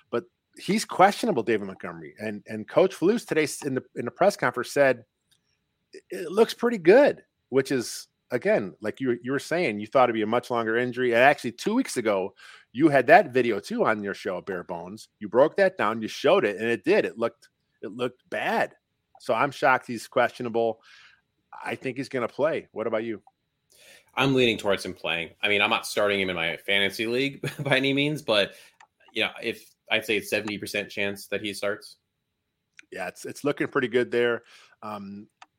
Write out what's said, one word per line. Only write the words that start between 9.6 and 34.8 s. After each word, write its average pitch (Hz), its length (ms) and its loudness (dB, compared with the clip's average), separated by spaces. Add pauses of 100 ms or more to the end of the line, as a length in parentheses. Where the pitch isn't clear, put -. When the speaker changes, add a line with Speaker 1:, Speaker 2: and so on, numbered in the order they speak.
Speaker 1:
you 107 80 -8
thought 123 220 4
it'd 113 60 -2
be 110 80 0
a 104 40 -2
much 120 240 -2
longer 113 260 0
injury. 123 360 -2
And 117 100 6
actually, 135 300 4
two 214 240 -4
weeks - 200 -2
ago, 101 380 -2 (380)
you 147 160 4
had 135 180 4
that 160 260 8
video 120 280 0
too 220 240 -4
on 110 180 0
your 98 120 -4
show, - 260 -8
Bare 87 240 -8
Bones. 90 440 -14 (120)
You 104 80 -10
broke 135 280 4
that 190 220 2
down, 113 240 0
you 107 60 -4
showed 139 360 2
it, 101 120 0
and 110 100 -4
it 117 180 -2
did. 185 200 2
It 92 120 -6
looked, 117 340 -6 (300)
it 107 120 -12
looked 123 360 -8
bad. 147 460 -2 (460)
So - 140 -2
I'm 131 180 0
shocked 131 340 2
he's 117 220 -10
questionable. 117 760 -2 (800)
I 117 120 -6
think 127 220 -8
he's 135 100 -8
gonna 123 180 -4
play. 139 460 -4
What 110 160 -6
about 113 160 -2
you? 110 180 -8 (920)
Speaker 2:
I'm 135 180 2
leaning 120 240 4
towards 98 260 -2
him 92 80 -8
playing. 82 380 -6 (100)
I 104 80 -2
mean, 101 140 2
I'm 107 80 2
not - 160 -2
starting 101 340 0
him 95 100 0
in 87 60 -2
my 82 200 -2
fantasy 101 500 -2
league 135 340 -4 (180)
<laughs> 151 40 -8
by 135 140 2
any 135 180 2
means, 143 280 -2
but, 101 320 0 (580)
you 110 100 -2
know, 95 80 -2 (100)
if 110 320 -8 (180)
I'd 110 140 -2
say 107 140 0
it's 92 100 -10
seventy 104 300 -4
percent 101 320 -8
chance 101 380 -6
that 101 120 -6
he 104 140 -6
starts. 104 420 -8 (960)
Speaker 1:
Yeah, 90 160 -8
it's, - 160 -14
it's - 180 -12
looking 147 260 -2
pretty 127 200 0
good 117 220 0
there. 120 320 0 (400)